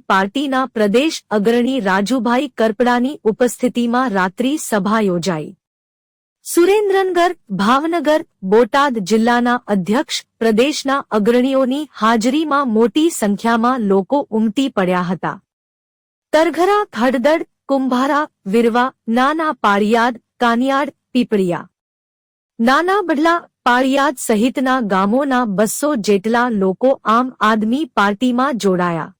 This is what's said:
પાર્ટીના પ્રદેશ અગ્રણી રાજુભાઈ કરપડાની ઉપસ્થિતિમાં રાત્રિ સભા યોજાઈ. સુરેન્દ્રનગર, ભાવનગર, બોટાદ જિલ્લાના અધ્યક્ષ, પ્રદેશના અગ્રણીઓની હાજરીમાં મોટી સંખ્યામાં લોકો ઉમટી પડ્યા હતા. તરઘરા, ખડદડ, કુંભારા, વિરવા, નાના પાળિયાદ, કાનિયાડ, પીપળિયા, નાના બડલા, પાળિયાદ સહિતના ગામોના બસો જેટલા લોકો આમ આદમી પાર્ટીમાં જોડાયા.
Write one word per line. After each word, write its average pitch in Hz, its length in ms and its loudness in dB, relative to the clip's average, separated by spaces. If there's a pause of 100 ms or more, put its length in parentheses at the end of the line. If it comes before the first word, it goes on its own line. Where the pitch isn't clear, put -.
પાર્ટીના 262 560 0
પ્રદેશ 240 540 0 (100)
અગ્રણી 233 500 0
રાજુભાઈ 226 680 -2
કરપડાની 247 760 0
ઉપસ્થિતિમાં 240 880 -2
રાત્રિ 196 460 -2
સભા 208 420 -2
યોજાઈ. 175 580 -2 (880)
સુરેન્દ્રનગર, 381 920 2 (140)
ભાવનગર, 302 760 0 (180)
બોટાદ 240 560 2
જિલ્લાના 240 680 0
અધ્યક્ષ, 202 580 -2 (140)
પ્રદેશના 262 720 0
અગ્રણીઓની 247 760 0 (120)
હાજરીમાં 262 680 0
મોટી 233 420 2
સંખ્યામાં 233 720 0
લોકો 196 480 0
ઉમટી 220 400 -2
પડ્યા 180 320 -2
હતા. 175 400 -6 (920)
તરઘરા, 339 500 2 (100)
ખડદડ, 269 540 0 (200)
કુંભારા, 269 640 0 (160)
વિરવા, 233 480 0 (140)
નાના 285 460 0
પાળિયાદ, 220 680 0 (180)
કાનિયાડ, 269 560 0 (180)
પીપળિયા, 190 560 -2 (920)
નાના 320 420 2
બડલા, 330 380 0 (280)
પાળિયાદ 269 560 0
સહિતના 254 580 0 (100)
ગામોના 247 540 0 (140)
બસો 226 320 0 (160)
જેટલા 220 420 0
લોકો 196 420 0 (220)
આમ 254 180 0 (160)
આદમી 220 320 0 (200)
પાર્ટીમાં 240 680 0
જોડાયા. 175 420 0 (120)